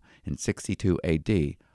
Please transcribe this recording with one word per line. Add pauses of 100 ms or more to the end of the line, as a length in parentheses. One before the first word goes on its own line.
(240)
in
sixty-two
A
D, (180)